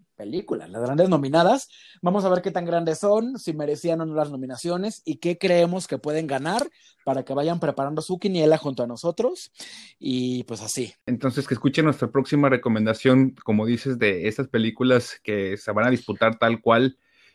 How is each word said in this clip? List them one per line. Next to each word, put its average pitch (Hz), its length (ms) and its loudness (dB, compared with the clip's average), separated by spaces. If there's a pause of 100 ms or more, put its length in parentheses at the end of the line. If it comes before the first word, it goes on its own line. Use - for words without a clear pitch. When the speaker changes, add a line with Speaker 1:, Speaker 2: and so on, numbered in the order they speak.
(160)
Speaker 1:
películas, 107 540 -8
las 110 120 -8
grandes 147 280 2
nominadas. 170 600 4 (320)
Vamos 190 240 0
a 190 40 2
ver 180 120 4
qué 190 100 -4
tan 175 140 -2
grandes 170 340 0
son, 226 380 0
si - 160 -6
merecían 151 480 -2
o 160 40 -4
no 156 100 -6
las 147 160 -2
nominaciones 165 760 -6
y 151 120 -6
qué 170 200 -4
creemos 175 500 2
que 139 100 -6
pueden 156 300 -4
ganar 160 400 -2 (360)
para 139 200 -2
que 135 100 -8
vayan 160 260 -2
preparando 151 420 -4
su 180 160 -6
quiniela 165 400 2
junto 131 260 -4
a 120 40 -4
nosotros. 175 640 -6 (480)
Y, 127 460 -4
pues, 107 160 -12
así. 110 320 -8 (120)
Speaker 2:
Entonces, 127 420 -4
que 139 60 0
escuchen 143 320 0
nuestra 127 240 0
próxima 143 400 2
recomendación, 123 920 4
como 107 220 2
dices, 120 340 -2
de 101 280 2
estas 127 200 -2
películas 120 760 0
que 101 340 -2
se - 140 -8
van 107 160 2
a 127 40 4
disputar 113 480 0
tal 117 220 2
cual 120 360 4 (380)